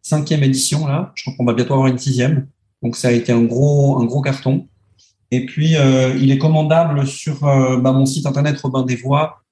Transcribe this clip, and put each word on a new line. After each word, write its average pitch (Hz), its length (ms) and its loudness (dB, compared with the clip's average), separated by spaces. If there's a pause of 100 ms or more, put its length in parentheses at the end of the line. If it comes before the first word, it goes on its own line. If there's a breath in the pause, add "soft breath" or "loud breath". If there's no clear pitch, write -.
cinquième 151 420 -2
édition, 135 420 0
là. 156 280 -4
Je - 100 -14
crois - 120 -8
qu'on 127 100 -4
va 120 80 0
bientôt 120 180 -2
avoir 135 160 2
une 127 100 -2
sixième. 135 500 -2 (340)
Donc, 120 140 -4
ça 127 120 -2
a 120 40 2
été 120 200 0
un 117 100 4
gros, 139 560 2
un 120 60 0
gros 123 160 -2
carton. 135 480 -2 (640 soft breath)
Et 123 160 -2
puis, 160 280 0
euh, 131 460 2
il 135 100 4
est 135 80 2
commandable 151 680 2
sur, 143 380 -8
euh, 131 340 2
bah, 131 140 2
mon 135 120 4
site 139 220 -2
internet 143 340 -2
Robin 131 240 -4
des 123 120 -4
Voix. 139 440 -2 (120)